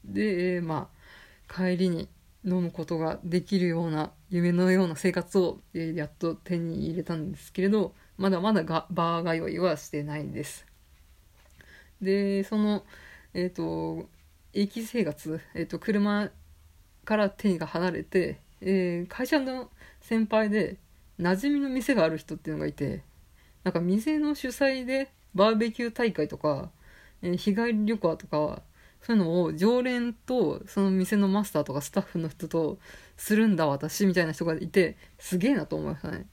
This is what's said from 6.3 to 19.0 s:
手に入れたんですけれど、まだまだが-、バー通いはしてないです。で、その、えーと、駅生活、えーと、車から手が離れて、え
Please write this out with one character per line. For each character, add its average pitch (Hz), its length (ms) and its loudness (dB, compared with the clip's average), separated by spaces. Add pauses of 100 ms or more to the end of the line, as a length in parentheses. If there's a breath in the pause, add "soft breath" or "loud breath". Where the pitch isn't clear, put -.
手 175 240 -4
に 165 280 -4
入 165 100 -4
れ 175 60 -4
た 170 120 -4
ん 160 160 -4
で 147 80 -10
す - 140 -20
け 185 100 -2
れ 196 60 4
ど、 202 260 2 (220 soft breath)
ま 190 140 0
だ 180 100 2
ま 214 120 2
だ 170 120 2
が-、 160 260 -2
バ 170 320 0
ー 165 220 -2
通 - 60 -4
い 165 80 -6
は 170 180 2
し - 140 -16
て 147 120 -4
な 147 140 -6
い 147 140 -6
で 131 140 -8
す。 - 220 -14 (1300 loud breath)
で、 196 440 2
そ 220 120 -2
の、 208 280 2 (500 loud breath)
え 180 120 0
ー 175 40 -2
と、 165 580 -6 (460)
駅 202 280 -2
生 220 220 -2
活、 156 360 -6 (140)
え 170 80 -6
ー 160 40 -4
と、 165 120 -8
車 208 520 0 (760)
か 220 120 0
ら 208 120 4
手 196 300 0
が 165 80 -6
離 175 240 0
れ - 140 -6
て、 160 360 0 (220)
え 180 440 0